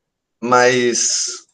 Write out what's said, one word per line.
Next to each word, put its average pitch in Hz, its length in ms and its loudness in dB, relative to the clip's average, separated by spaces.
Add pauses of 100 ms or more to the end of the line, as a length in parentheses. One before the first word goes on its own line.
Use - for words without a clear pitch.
(400)
mas 123 840 0 (280)